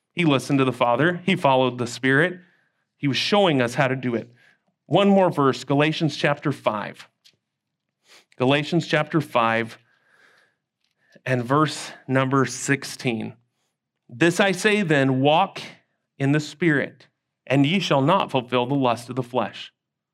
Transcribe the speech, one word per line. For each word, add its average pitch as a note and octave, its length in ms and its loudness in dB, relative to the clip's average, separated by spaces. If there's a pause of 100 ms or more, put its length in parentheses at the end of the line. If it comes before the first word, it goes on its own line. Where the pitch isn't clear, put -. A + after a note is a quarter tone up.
(120)
He - 140 0
listened C#3 320 2
to C3+ 80 4
the B2+ 60 0
Father. C3 520 0
He F#3+ 120 2
followed C3 420 2
the A#2+ 80 -4
Spirit. D3 540 0 (580)
He C#3+ 100 -2
was A#2+ 80 -2
showing F3+ 460 2
us A#2+ 140 -4
how C#3 120 0
to C3 80 -2
do B2+ 180 -4
it. - 160 -6 (540)
One G3+ 240 2
more F#3+ 220 4
verse, C#3 340 0
Galatians D3+ 540 0
chapter C#3+ 340 -2
five. G#2 560 -6 (1300)
Galatians D3 500 0
chapter D3+ 360 0
five A2+ 560 -2 (1500)
and B2+ 180 -2
verse C#3+ 500 -2 (140)
number C3+ 380 2
sixteen. A#2 920 -6 (720)
"This E3 320 0
I G3 120 2
say G#3 300 0
then, C3+ 380 2
walk D#3+ 400 0 (580)
in C#3 140 0
the D3+ 80 0
Spirit, - 680 -2 (400)
and C#3 200 2
ye F3+ 120 2
shall D#3+ 220 0
not E3+ 300 0
fulfill B2 340 -2
the C3 100 -4
lust B2 360 -2
of A#2 60 -8
the A#2+ 60 -4
flesh." A#2 500 -6 (400)